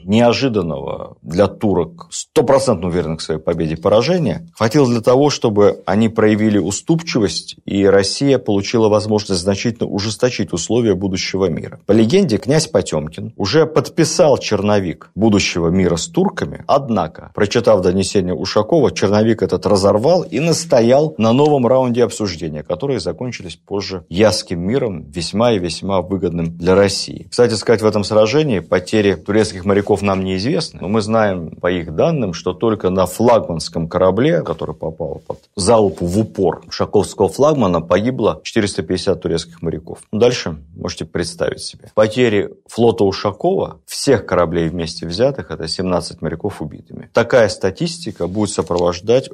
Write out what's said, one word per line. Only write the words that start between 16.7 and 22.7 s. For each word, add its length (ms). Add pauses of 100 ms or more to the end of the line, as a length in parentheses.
прочитав 460
донесение 540
Ушакова, 580
черновик 500
этот 240
разорвал 560
и 180
настоял 800
на 140
новом 340
раунде 380
обсуждения, 580
которые 380